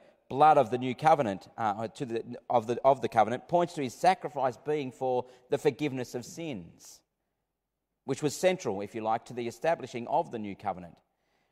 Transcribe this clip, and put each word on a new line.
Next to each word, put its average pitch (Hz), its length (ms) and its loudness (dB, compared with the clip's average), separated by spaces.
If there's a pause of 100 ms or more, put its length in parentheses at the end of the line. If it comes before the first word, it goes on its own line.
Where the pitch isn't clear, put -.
(280)
blood 147 300 6
of 117 140 6
the 123 80 0
new 127 160 -4
covenant, 143 520 2 (100)
uh, 110 320 -2
to - 160 -10
the, 113 180 -4 (260)
of 120 160 4
the, 113 180 -2
of 135 180 6
the 120 60 0
covenant, 113 400 2
points 175 280 2
to 147 80 -4
his 120 100 -6
sacrifice 143 640 0
being 147 340 -4
for 127 340 -2 (240)
the 143 80 0
forgiveness 135 580 -2
of 120 100 -10
sins, 107 760 -12 (1040)
which 135 180 -4
was 143 120 -2
central, 156 460 0
if 101 140 -10
you 113 60 -8
like, 110 240 -2
to - 80 -16
the 120 140 -8
establishing 127 600 -4
of 139 240 -2
the 117 80 -6
new 101 160 -8
covenant. 90 400 -10 (560)